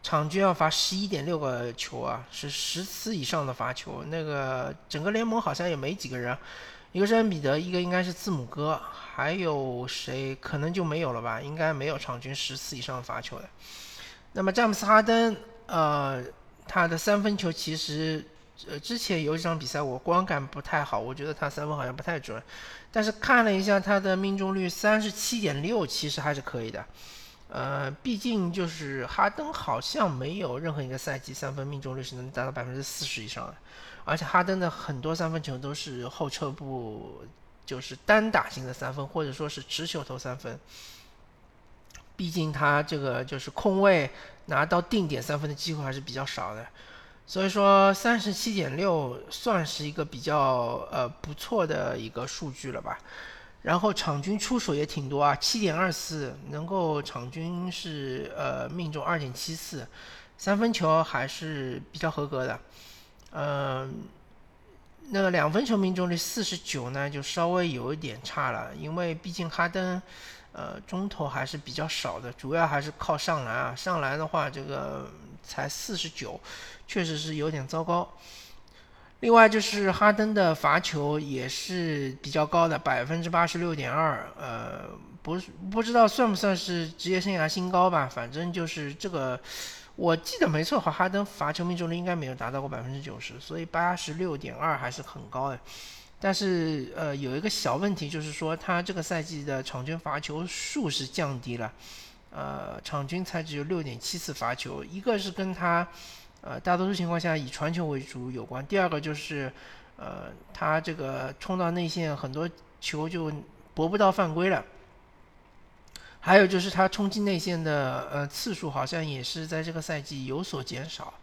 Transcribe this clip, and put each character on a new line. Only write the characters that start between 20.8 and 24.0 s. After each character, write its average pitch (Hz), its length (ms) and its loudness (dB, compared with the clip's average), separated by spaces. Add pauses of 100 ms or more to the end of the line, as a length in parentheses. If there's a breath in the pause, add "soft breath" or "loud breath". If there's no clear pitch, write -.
好， 107 160 0
我 123 160 -4
觉 143 100 -8
得 156 80 -4
他 143 160 -2
三 151 180 -4
分 151 80 -2
好 139 80 -4
像 123 120 -4
不 - 80 -10
太 165 160 -2
准， 113 220 -8 (500 loud breath)
但 214 120 2
是 214 100 2
看 247 300 6
了 214 80 6
一 190 100 4
下 196 180 6
他 196 200 4
的 190 160 2